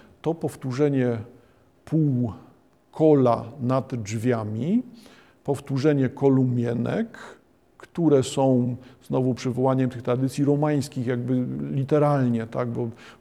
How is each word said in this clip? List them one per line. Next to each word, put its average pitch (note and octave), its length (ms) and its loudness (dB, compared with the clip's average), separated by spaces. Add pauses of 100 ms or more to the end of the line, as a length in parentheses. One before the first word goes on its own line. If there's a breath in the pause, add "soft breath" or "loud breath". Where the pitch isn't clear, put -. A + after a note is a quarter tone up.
(220 loud breath)
to D#3 120 -2
powtórzenie C3+ 840 -2 (680 soft breath)
półkola B2+ 1600 0 (160)
nad B2+ 340 -2
drzwiami, A2+ 880 -2 (600 loud breath)
powtórzenie C#3 680 0
kolumienek, B2+ 1080 0 (600)
które D3 460 2
są B2+ 520 2 (320 loud breath)
znowu B2+ 260 0
przywołaniem B2+ 560 0
tych B2 120 -12
tradycji C3 440 -2
romańskich, C#3+ 640 0
jakby B2+ 380 -2 (260)
literalnie, C#3 760 2
tak, B2 220 -4
bo A#2+ 200 -4 (320 loud breath)